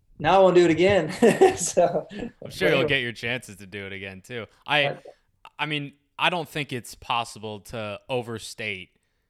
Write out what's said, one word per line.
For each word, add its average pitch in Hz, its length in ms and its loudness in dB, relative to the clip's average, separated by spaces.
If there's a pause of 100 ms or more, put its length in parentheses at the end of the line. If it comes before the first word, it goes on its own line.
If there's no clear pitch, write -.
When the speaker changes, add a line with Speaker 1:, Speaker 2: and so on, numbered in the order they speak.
(180)
Speaker 1:
now 170 220 4
I 190 40 8
won't 180 120 6
do 175 100 8
it 165 60 4
again. 175 400 2 (100)
<laughs> 370 360 6
So, 170 540 0
Speaker 2:
I'm 208 80 -12
sure 240 120 -10 (100)
Speaker 1:
but - 200 -14
Speaker 2:
you'll 180 100 2
Speaker 1:
anyway. 143 160 2
Speaker 2:
get 139 140 0
your 120 100 -6
chances 117 460 -8
to 101 80 -18
do 98 200 -12
it 98 80 -12
again 95 280 -14
too. 120 240 -12 (200)
I, 139 220 2
Speaker 1:
Okay. 143 120 -8 (600)
Speaker 2:
I 147 80 -4
mean, 143 260 -8 (240)
I 160 120 0
don't 170 200 -4
think 147 240 -8
it's 120 220 -10
possible 110 680 -6
to 107 380 -10 (100)
overstate 110 800 -8 (400)